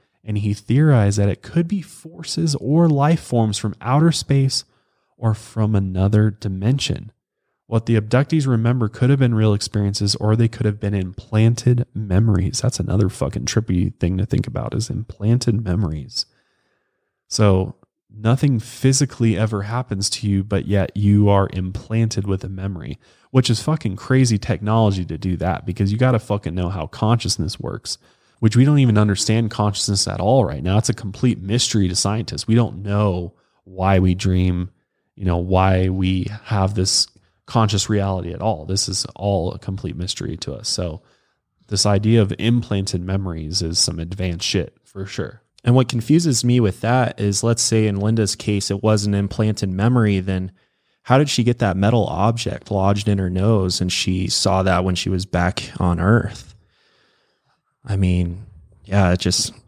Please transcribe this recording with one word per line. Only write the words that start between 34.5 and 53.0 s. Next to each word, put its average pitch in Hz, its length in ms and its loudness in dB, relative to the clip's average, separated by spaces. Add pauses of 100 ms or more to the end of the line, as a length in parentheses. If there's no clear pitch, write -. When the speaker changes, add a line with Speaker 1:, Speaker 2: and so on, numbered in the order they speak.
Speaker 1:
you 101 80 -12
know, 87 140 0
why 92 500 2
we 92 380 0 (180)
have 98 300 -2
this - 340 -2 (380)
conscious 104 440 0
reality 95 420 -2
at 87 80 -10
all. 87 240 -4
This 95 240 -4
is 95 160 -6 (120)
all 98 360 -2
a - 60 -14
complete 95 380 -8
mystery 85 420 -8
to - 160 -10
us. - 140 -10
So 85 340 -6 (640)
this 104 180 -2
idea 107 360 4
of 98 160 0
implanted 101 640 -2
memories 90 600 -4
is 82 160 -4
some 82 200 -2
advanced 90 480 -6
shit - 380 -4
for 98 220 -12
sure. - 340 -10 (220)
Speaker 2:
And 120 120 4
what 127 140 4
confuses 143 560 0
me 123 160 4
with 101 220 0
that 120 360 0
is, 101 240 0
let's 117 200 0
say 110 240 2
in 101 120 -2
Linda's 107 380 0
case, 104 340 -2
it 98 120 -4
was 107 240 2
an 101 80 0
implanted 101 560 -2
memory, 104 500 2
then 95 320 -4 (520)
how 127 120 4
did 143 140 4
she - 120 0
get 117 180 0
that 95 160 0
metal 104 300 2
object 110 640 -4
lodged 101 380 0